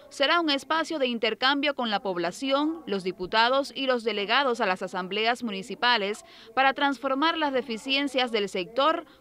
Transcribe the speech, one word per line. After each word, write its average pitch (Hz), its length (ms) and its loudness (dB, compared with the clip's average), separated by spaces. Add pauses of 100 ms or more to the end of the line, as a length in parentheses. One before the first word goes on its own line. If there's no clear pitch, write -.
será 311 320 2
un 320 80 0
espacio 311 500 -2
de 262 80 2
intercambio 254 680 0
con 240 160 -4
la 202 100 0
población, 269 840 -2
los 196 180 -2
diputados 226 720 0
y 269 100 -4
los 247 180 0
delegados 233 580 0
a 208 40 2
las 185 140 0
asambleas 196 640 -2
municipales 214 840 -2 (300)
para 269 180 6
transformar 277 640 0
las 294 160 0
deficiencias 254 800 -2
del 208 160 0
sector 277 560 0 (160)